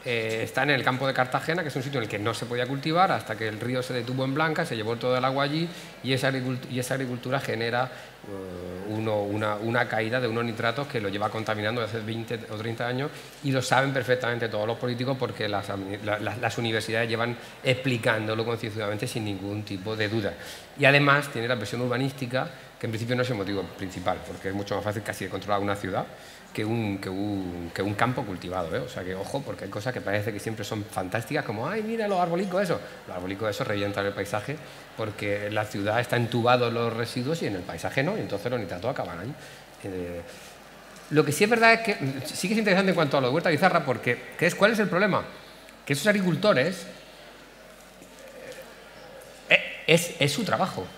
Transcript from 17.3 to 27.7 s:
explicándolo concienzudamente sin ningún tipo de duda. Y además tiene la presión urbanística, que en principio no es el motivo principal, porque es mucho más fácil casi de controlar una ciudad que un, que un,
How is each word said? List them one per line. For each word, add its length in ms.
explicándolo 800
concienzudamente 640
sin 180
ningún 360
tipo 340
de 140
duda. 240
Y 60
además 460
tiene 160
la 100
presión 240
urbanística, 680
que 80
en 40
principio 240
no 60
es 80
el 80
motivo 240
principal, 480
porque 240
es 60
mucho 200
más 80
fácil 200
casi 220
de 40
controlar 320
una 140
ciudad 300
que 140
un, 320
que 120
un, 640